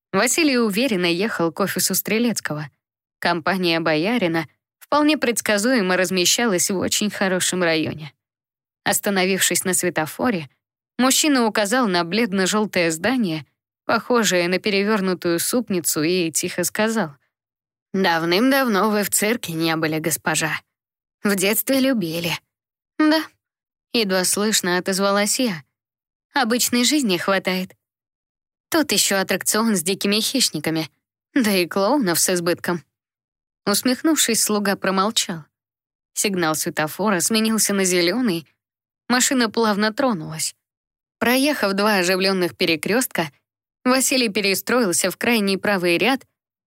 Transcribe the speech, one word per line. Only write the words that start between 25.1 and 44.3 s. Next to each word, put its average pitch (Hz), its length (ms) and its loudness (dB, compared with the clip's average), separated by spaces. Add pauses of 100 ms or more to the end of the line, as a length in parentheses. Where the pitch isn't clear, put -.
я. 196 240 -2 (680)
"Обычной 240 500 0
жизни 247 320 2
хватает. 185 580 -2 (920)
Тут 302 240 0
ещё 196 240 2
аттракцион 202 580 0
с 175 80 -2
дикими 196 380 0
хищниками, 160 680 -2 (420)
да 226 180 2
и 180 160 2
клоунов 196 540 0
с - 80 0
избытком". 175 560 -2 (800)
Усмехнувшись, 247 800 0
слуга 202 340 0
промолчал. 190 680 -2 (680)
Сигнал 180 420 0
светофора 170 640 -2
сменился 220 520 0
на 196 140 2
зелёный, 180 600 0 (640)
машина 247 400 2
плавно 214 460 0
тронулась. 160 600 -4 (640)
Проехав 247 540 0
два 202 240 2
оживлённых 185 580 0
перекрёстка, 165 800 -2 (520)
Василий 254 440 2
перестроился 196 840 0